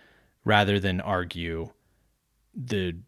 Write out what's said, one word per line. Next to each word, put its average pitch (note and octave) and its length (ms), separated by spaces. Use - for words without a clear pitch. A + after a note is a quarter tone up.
rather G#2 340
than F#2 220
argue E2+ 720
the G#2 420